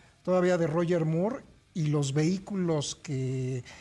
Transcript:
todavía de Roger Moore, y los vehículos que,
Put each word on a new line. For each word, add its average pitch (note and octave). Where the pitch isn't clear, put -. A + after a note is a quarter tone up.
todavía F3+
de E3
Roger E3
Moore, F3+
y D#3
los D3
vehículos E3+
que, C3